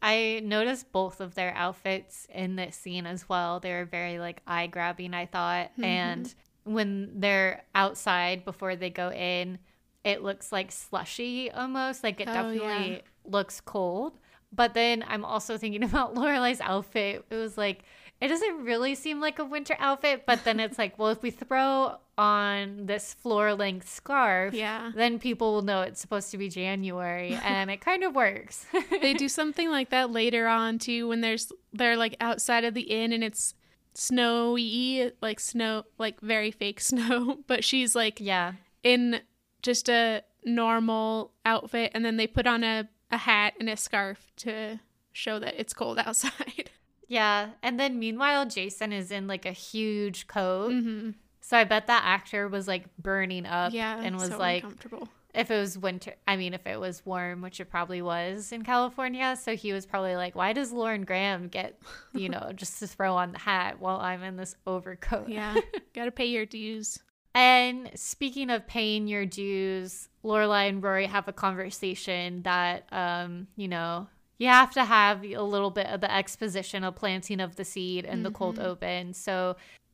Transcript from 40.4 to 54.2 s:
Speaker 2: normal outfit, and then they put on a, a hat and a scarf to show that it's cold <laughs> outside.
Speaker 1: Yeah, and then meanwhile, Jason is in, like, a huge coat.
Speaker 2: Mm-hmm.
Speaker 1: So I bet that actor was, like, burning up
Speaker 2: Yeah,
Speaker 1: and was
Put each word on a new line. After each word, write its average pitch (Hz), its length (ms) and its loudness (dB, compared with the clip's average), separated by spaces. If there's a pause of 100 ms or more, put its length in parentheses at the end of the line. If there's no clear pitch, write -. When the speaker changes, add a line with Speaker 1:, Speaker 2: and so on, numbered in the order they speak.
Speaker 2:
normal 226 880 2 (120)
outfit, 226 480 0
and 226 120 0
then 226 120 0
they 220 100 2
put 240 200 2
on 233 160 4
a, 220 240 0 (240)
a 226 60 0
hat 208 420 4
and 220 100 -2
a 214 60 -4
scarf 202 600 -2
to 220 420 -6 (320)
show 214 280 -4
that - 200 -6
it's - 140 -6
cold - 260 -4
<laughs> 226 60 2
outside. - 640 -4 (380)
Speaker 1:
Yeah, 208 420 4 (120)
and 240 180 0
then 262 200 0
meanwhile, 277 460 2
Jason 208 480 -4
is 190 180 -4
in, 196 160 -4
like, 190 180 -4
a 185 60 -4
huge 208 760 -4
coat. 190 440 0
Speaker 2:
Mm-hmm. 226 400 -2 (300)
Speaker 1:
So - 160 0
I 226 60 10
bet 214 240 2
that 233 160 8
actor 202 440 0
was, 190 200 -4
like, 185 180 -2 (120)
burning 185 480 -2
up 175 280 0
Speaker 2:
Yeah, 220 280 -4
Speaker 1:
and 185 140 -4
was 185 140 -2